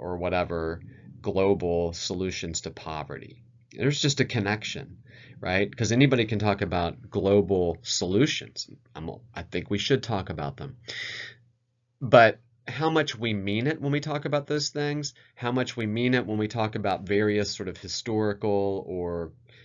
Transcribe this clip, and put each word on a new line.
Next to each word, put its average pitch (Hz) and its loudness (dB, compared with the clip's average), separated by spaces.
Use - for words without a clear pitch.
or 90 -6
whatever 87 -2
global 90 2
solutions 90 -4
to 78 -8
poverty. 73 -12
There's 143 -2
just 139 2
a 127 4
connection, 107 -4
right? 95 0
'Cause 107 0
anybody 127 6
can 104 -2
talk 101 2
about 87 -2
global 92 4
solutions. - 0
I'm, 80 -8
I - -10
think 90 -6
we 101 0
should 131 2
talk 98 -4
about 76 -6
them. 69 -12
But 117 8
how 160 0
much 151 0
we 113 -2
mean 101 -2
it 151 -2
when 143 -2
we 143 0
talk 147 -4
about 143 -2
those 151 -2
things, 147 -4
how 120 -4
much 123 0
we 113 -2
mean 117 2
it 120 2
when 107 -2
we 107 0
talk 110 -2
about 98 -2
various 104 2
sort 92 -6
of 87 -8
historical 101 -2
or, 85 -4